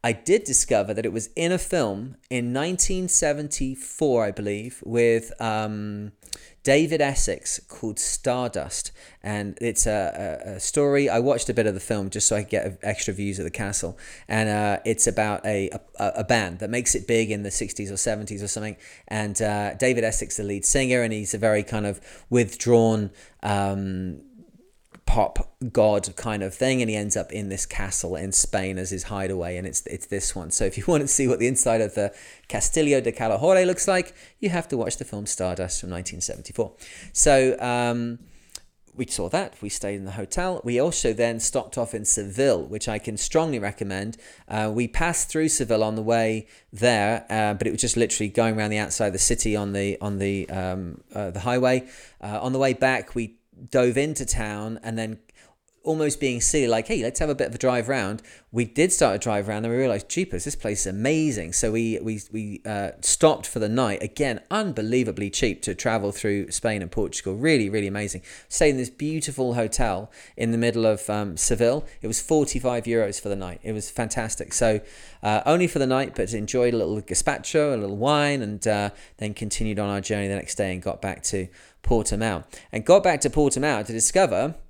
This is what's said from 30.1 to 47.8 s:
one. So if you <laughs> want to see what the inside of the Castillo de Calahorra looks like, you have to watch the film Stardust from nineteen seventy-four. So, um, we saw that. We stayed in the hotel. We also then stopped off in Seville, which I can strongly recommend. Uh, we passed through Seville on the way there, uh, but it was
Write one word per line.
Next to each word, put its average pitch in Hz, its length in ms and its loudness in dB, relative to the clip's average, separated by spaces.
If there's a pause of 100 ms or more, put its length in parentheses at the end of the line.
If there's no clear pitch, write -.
one. 87 160 -6
So - 120 0
if 95 140 -2
you 98 60 -6
<laughs> 175 80 2
want 151 80 6
to 135 80 -2
see 135 180 2
what 113 140 2
the 120 80 4
inside 123 320 2
of 104 160 -2
the 101 180 -2 (320)
Castillo 139 540 2
de 117 100 0
Calahorra 131 560 4
looks 185 220 0
like, 180 260 0 (240)
you 202 120 0
have 175 180 -2
to 139 80 -2
watch 113 220 -2
the - 60 -8
film 104 220 -8
Stardust 92 540 -2
from 90 100 -10
nineteen 87 300 -8
seventy-four. - 540 -6 (380)
So, 135 460 6
um, 120 600 0 (760)
we 127 120 -4
saw 90 240 -4
that. - 300 -4
We 104 80 -8
stayed 101 280 -4
in 98 80 -8
the 95 80 -10
hotel. 175 500 -4
We 120 160 0
also 139 340 2
then 117 280 0
stopped - 360 -2
off 117 160 -2
in 107 120 -6
Seville, 104 580 2
which 92 260 -6
I 107 120 -2
can 107 160 -6
strongly 160 420 0
recommend. 101 580 -6 (300)
Uh, 107 260 0
we 120 140 0
passed 160 420 0
through 160 200 0
Seville 113 340 2
on 110 140 0
the 110 60 -4
way 110 440 2 (260)
there, 110 560 2
uh, 107 260 2
but 98 120 -2
it 107 60 0
was - 80 -4